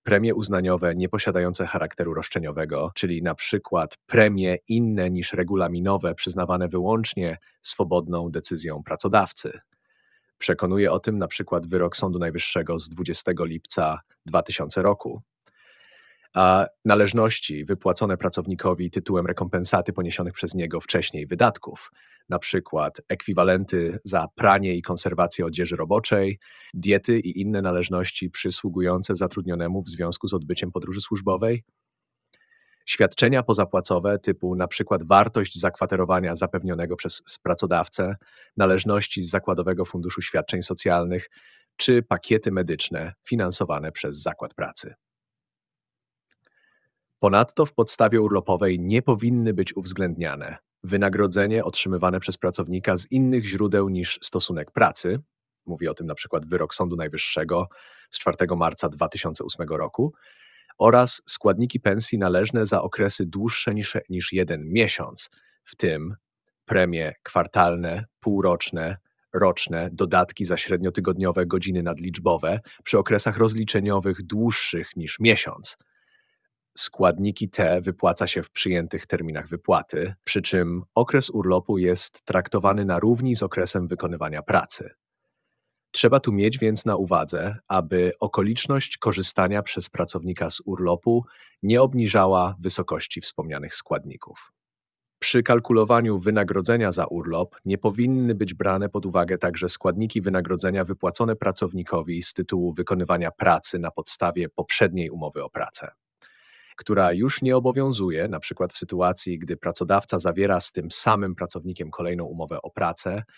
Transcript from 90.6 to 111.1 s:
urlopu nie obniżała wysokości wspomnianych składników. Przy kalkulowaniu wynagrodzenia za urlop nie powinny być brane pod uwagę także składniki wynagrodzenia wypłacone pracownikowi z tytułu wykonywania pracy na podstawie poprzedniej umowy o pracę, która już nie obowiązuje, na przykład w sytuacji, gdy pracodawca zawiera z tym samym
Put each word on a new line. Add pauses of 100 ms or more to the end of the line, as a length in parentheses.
urlopu (380)
nie
obniżała
wysokości
wspomnianych
składników. (680)
Przy
kalkulowaniu
wynagrodzenia
za
urlop
nie
powinny
być
brane
pod
uwagę
także
składniki
wynagrodzenia
wypłacone
pracownikowi
z
tytułu
wykonywania
pracy
na
podstawie
poprzedniej
umowy
o
pracę, (840)
która
już
nie
obowiązuje,
na
przykład
w
sytuacji,
gdy
pracodawca
zawiera
z
tym
samym